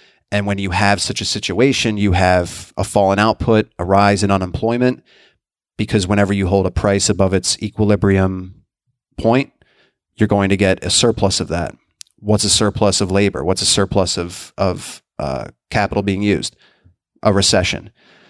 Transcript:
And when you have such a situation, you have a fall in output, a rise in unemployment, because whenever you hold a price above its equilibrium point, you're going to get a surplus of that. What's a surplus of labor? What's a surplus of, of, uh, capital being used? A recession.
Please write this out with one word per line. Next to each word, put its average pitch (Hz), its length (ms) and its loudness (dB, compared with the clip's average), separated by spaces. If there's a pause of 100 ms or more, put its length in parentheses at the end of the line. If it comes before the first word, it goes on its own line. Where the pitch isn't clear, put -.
(300)
And 101 160 -2
when 101 120 -2
you 98 140 -4
have 101 280 2
such - 220 -6
a - 20 -6
situation, 110 720 0
you 101 160 2
have 90 640 0
a 98 80 -2
fall 98 280 2
in 98 60 0
output, 107 600 0
a 90 80 -6
rise 101 360 2
in 98 80 2
unemployment, 113 720 -2 (760)
because 104 280 0
whenever 101 280 2
you 98 140 0
hold 95 180 2
a 90 40 -4
price 101 380 0
above 95 240 2
its - 300 -2
equilibrium 98 1000 0 (560)
point, 123 340 2 (640)
you're 107 100 2
going 98 240 2
to 98 80 2
get 95 260 0
a 95 60 -4
surplus - 500 0
of 82 80 -6
that. 82 260 -6 (420)
What's 107 280 0
a 101 60 0
surplus 104 500 0
of 92 100 -2
labor? 98 320 0
What's 92 200 -2
a - 40 -2
surplus 95 520 0
of, 87 400 -10
of, 92 440 -4 (160)
uh, 67 280 -6 (240)
capital 101 320 -2
being 98 180 -2
used? 101 360 -2 (680)
A 107 100 2
recession. 98 580 0 (400)